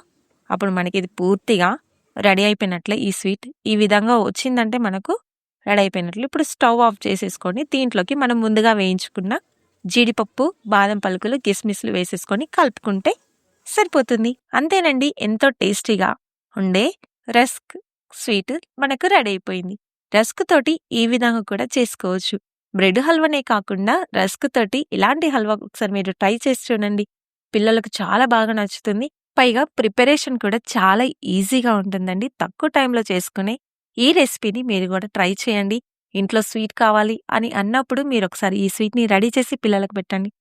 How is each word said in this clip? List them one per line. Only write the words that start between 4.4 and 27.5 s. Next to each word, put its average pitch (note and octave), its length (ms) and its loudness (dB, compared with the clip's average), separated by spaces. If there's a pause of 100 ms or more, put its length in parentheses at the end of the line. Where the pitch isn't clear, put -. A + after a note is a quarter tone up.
మనకు G3 300 -4 (500)
రెడీ G3+ 180 4
అయిపోయినట్లు. F#3 460 -4
ఇప్పుడు D4+ 220 -2
స్టవ్ A#3+ 340 2
ఆఫ్ G#3 220 0
చేసేసుకొని G3 560 -4 (100)
దీంట్లోకి B3+ 420 -2
మనం B3 280 0
ముందుగా A3 380 4
వేయించుకున్న F#3+ 520 -2 (520)
జీడిపప్పు, A#3 600 0 (280)
బాదం G3+ 320 2
పలుకులు, G#3 400 -2
కిస్మిస్లు G#3 500 -2
వేసేసుకొని G3+ 500 -4 (100)
కలుపుకుంటే A#3 560 0 (540)
సరిపోతుంది. B3 640 0 (280)
అంతేనండి, D4+ 500 2 (180)
ఎంతో A3 220 2 (140)
టేస్టీగా F#3+ 480 0 (440)
ఉండే F#3+ 300 2 (540)
రస్క్ - 360 -2 (380)
స్వీట్ G#3 380 -4 (300)
మనకు C#4 320 0
రెడీ A3+ 180 4
అయిపోయింది. F#3 420 -6 (380)
రస్క్ A3 380 0
తోటి D#4 240 4 (260)
ఈ - 20 4 (100)
విధంగా A#3 380 2
కూడా G#3+ 160 -2 (100)
చేసుకోవచ్చు. F#3+ 600 -2 (380)
బ్రెడ్ F#3+ 320 2
హల్వానే D#4 440 2
కాకుండా G#3 460 0 (240)
రస్క్ F#3+ 340 -2
తోటి A#3+ 260 0 (160)
ఇలాంటి C4 380 2
హల్వా G#3+ 220 0 (100)
ఒకసారి G3+ 300 -6
మీరు F#3+ 240 -2
ట్రై G3+ 120 2 (140)
చేసి C4 200 0
చూడండి. G#3 380 -2 (500)